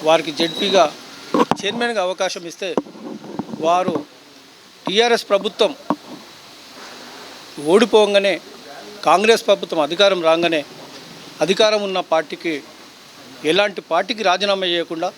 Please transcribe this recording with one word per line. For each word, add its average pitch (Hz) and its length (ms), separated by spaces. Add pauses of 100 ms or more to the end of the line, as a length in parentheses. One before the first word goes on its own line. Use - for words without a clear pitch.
వారికి 160 320
జెడ్పీగా 185 440 (760)
చైర్మన్గా 233 480
అవకాశం 185 440
ఇస్తే 190 180 (960)
వారు 175 300 (920)
టీఆర్ఎస్ 226 460
ప్రభుత్వం 196 400 (2000)
ఓడిపోగానే, 202 640 (680)
కాంగ్రెస్ 202 420
ప్రభుత్వం 185 360
అధికారం 180 420
రాగానే 165 320 (840)
అధికారం 214 420
ఉన్న 190 120 (140)
పార్టీకి, 165 400 (1000)
ఎలాంటి 196 300 (100)
పార్టీకి 190 380
రాజీనామా 190 440
చేయకుండా 170 460